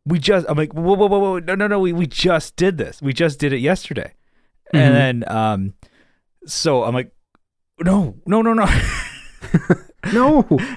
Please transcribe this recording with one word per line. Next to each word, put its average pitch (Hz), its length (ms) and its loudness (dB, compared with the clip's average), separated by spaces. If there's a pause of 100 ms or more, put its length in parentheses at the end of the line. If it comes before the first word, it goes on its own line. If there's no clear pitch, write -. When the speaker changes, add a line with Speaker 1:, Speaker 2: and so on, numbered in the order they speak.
Speaker 1:
"We 165 120 0
just," 185 300 0
I'm 151 80 -2
like, 156 160 -4
"Whoa, 165 220 0
whoa, 202 140 2
whoa, 196 100 2
whoa, 190 220 -2
no, 170 140 -4
no, 202 120 -2
no, 202 120 0
we, 185 140 0
we 170 140 0
just 165 500 -2
did 180 220 0
this. - 240 -10
We 139 100 -2
just 147 260 -2
did 143 140 -2
it 135 60 -2
yesterday." 135 560 -4 (580)
Speaker 2:
Mm-hmm. 165 60 2
Speaker 1:
And 135 160 6 (280)
then, - 80 -8
um, 107 440 -2 (720)
so 143 380 0
I'm 117 100 -2
like, 127 180 -6 (680)
"No, 180 360 0 (100)
no, 220 160 2
no, 226 120 2
no." 220 120 2
<laughs> - 1500 -2
Speaker 2:
No. 269 340 4 (300)